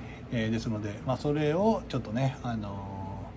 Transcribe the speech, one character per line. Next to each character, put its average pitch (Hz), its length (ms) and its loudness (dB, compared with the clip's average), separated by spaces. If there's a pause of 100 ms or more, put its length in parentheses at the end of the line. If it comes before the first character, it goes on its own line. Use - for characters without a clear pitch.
(360)
え 113 120 2
ー、 - 20 2
で 113 100 2
す - 80 -4
の 107 140 0
で、 104 240 -4
ま 131 80 2
あ、 120 40 0
そ 147 140 2
れ 151 220 4
を 196 340 4
ち - 80 -2
ょ - 40 2
っ - 20 -2
と 110 100 -6
ね、 131 300 2
あ 117 160 -2
の 98 600 -6 (180)